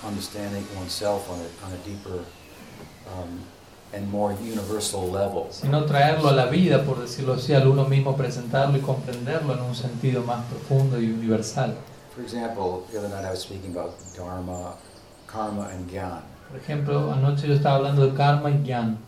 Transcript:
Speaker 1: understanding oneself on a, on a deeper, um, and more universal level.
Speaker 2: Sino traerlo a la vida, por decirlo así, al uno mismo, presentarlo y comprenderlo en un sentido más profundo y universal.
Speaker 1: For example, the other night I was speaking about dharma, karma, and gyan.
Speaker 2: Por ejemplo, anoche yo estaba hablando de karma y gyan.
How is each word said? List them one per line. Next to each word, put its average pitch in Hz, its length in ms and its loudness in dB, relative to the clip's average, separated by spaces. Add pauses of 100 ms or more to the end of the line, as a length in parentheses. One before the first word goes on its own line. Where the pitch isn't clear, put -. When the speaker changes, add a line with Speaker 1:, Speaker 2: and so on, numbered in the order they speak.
Speaker 1:
understanding 101 600 -6 (120)
oneself 98 540 -2
on 87 100 -8
a, 85 260 -12
on 92 60 -10
a 90 120 -10
deeper, 95 400 -8 (880)
um, 87 260 -10 (520)
and 101 180 -6
more 101 320 0
universal 104 680 -4
level. 95 400 -2
Speaker 2:
Sino 143 360 2
traerlo 147 420 6
a 131 40 8
la 123 140 6
vida, 156 380 6
por 135 160 0
decirlo 127 340 -2
así, 143 200 2
al 131 140 8
uno 139 160 6
mismo, 135 320 2
presentarlo 135 600 2
y 135 40 2
comprenderlo 131 760 -2
en 123 80 -4
un 123 120 -4
sentido 123 480 0
más 120 240 -4
profundo 135 540 2
y 113 100 2
universal. 113 640 0 (400)
Speaker 1:
For 123 80 -12
example, 104 680 -4
the 113 80 -6
other 101 100 -4
night 98 160 -8
I 95 60 -6
was 92 100 -4
speaking 92 360 -10
about 87 160 -6 (240)
dharma, 90 580 -8 (520)
karma, 104 440 -6
and 92 200 -10
gyan. 90 300 -8 (300)
Speaker 2:
Por 135 80 -12
ejemplo, 143 540 0
anoche 143 340 2
yo 143 80 4
estaba 139 220 4
hablando 139 300 4
de 135 80 2
karma 143 360 4
y 139 140 4
gyan. 117 440 0